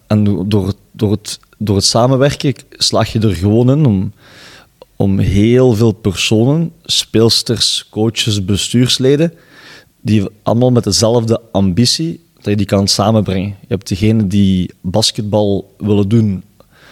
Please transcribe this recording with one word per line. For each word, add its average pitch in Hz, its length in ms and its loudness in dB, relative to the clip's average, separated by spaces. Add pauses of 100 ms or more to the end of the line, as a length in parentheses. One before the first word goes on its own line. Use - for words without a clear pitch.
en 107 180 2
do-, 101 220 0
door, 101 260 0 (200)
door 104 180 -2
het, - 300 -6 (180)
door 104 180 -2
het 98 80 0
samenwerken 131 720 0 (160)
slaag - 420 -2
je - 80 -2
er 101 140 0
gewoon 107 360 2
in 147 160 2
om, 101 260 0 (840)
om 98 220 0
heel 110 560 2
veel 110 180 2
personen, 120 800 -2 (120)
speelsters, - 1040 -2
coaches, 107 540 -4
bestuursleden, 127 920 0 (680)
die 104 260 0 (160)
allemaal 120 280 2
met 120 140 2
dezelfde 110 560 0 (120)
ambitie, 120 840 0
dat - 100 -20
je 104 120 -2
die 101 100 -2
kan 98 220 0
samenbrengen. 101 600 0 (120)
Je - 80 -20
hebt - 200 -6
degenen 107 400 0
die 95 420 0 (100)
basketbal 104 1000 -2
willen 101 300 0
doen 107 340 0 (500)